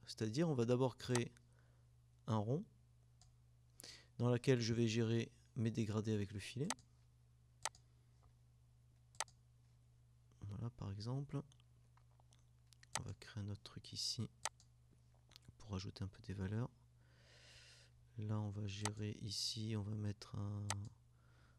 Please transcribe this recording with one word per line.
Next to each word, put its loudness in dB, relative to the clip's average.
C'est-à-dire, 0
on 2
va 4
d'abord 4
créer 2
un 2
rond 0
dans 6
lequel 6
je 4
vais 6
gérer 4
mes 2
dégradés 2
avec 0
le -4
filet. -4
Voilà, -4
par -8
exemple. -4
On -4
va -8
créer -8
un -6
autre -10
truc -14
ici -4
pour -8
ajouter -6
un -4
peu -12
des -8
valeurs. -2
Là, 0
on 0
va -4
gérer -2
ici, -2
on 0
va -4
mettre -4
un, -4